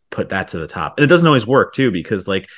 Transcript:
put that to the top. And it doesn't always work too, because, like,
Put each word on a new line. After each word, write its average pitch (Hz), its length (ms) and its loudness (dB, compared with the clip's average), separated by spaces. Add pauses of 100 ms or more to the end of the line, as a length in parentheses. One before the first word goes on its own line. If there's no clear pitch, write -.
put - 200 -8
that 98 200 -6
to 92 80 -10
the 78 100 -10
top. 78 300 -10
And 143 60 2
it 143 40 4
doesn't 170 200 6
always 127 180 2
work 120 280 2
too, 131 180 0
because, 92 360 -6
like, 95 300 -6